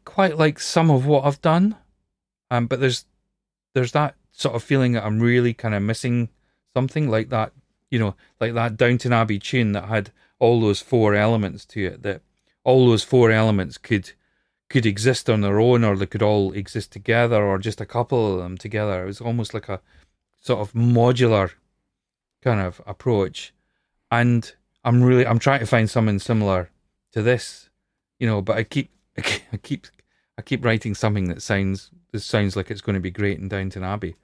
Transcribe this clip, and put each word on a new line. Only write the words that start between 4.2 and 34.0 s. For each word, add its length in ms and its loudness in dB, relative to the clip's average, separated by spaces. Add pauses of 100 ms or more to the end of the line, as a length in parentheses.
sort 240 -4
of 80 -4
feeling 300 0
that 120 -4
I'm 140 -2
really 340 2
kinda 260 -4
missing 500 -2 (440)
something 360 -2
like 200 -2
that, 240 -4 (360)
you 100 -2
know, 160 -2 (240)
like 140 -2
that 240 -2
Downton 360 2
Abbey 260 0
tune 320 0
that 140 -4
had 260 -4 (280)
all 200 4
those 220 0
four 340 2
elements 520 0
to 180 -8
it, 180 -8
that 180 -8 (420)
all 240 6
those 160 4
four 280 4
elements 460 0
could, 340 -4 (580)
could 160 0
exist 440 0
on 120 2
their 180 0
own, 240 4
or 120 2
they 100 -4
could 160 -6
all 320 2
exist 380 -10
together, 520 0
or 140 0
just 240 -6
a 40 -10
couple 480 -2
of 60 -4
them 180 -10
together. 460 -4
It 40 -8
was 140 -12
almost 320 -6
like 160 -10
a 120 -8 (580)
sort 200 -2
of 140 -8
modular 800 4 (920)
kind 180 0
of 280 -6
approach. 680 -4 (560)
And 420 2 (320)
I'm 200 4
really, 220 6
I'm 140 0
trying 200 0
to 60 -4
find 240 2
something 300 0
similar 500 0 (420)
to 100 -4
this, 480 -2 (500)
you 80 -2
know, 140 0
but 160 -2
I 60 -2
keep, 260 -6 (140)
<laughs> 140 -18
I 40 -10
keep, 200 -6 (120)
I 40 -8
keep, 300 -10 (500)
I 40 -14
keep 240 -4
writing 300 -2
something 320 -2
that 140 -6
sounds, 500 -4 (200)
that 100 -10
sounds 340 -2
like 160 -6
it's 100 -12
gonna 180 -4
be 120 -6
great 280 -4
in 80 -10
Downton 360 -8
Abbey, 400 -8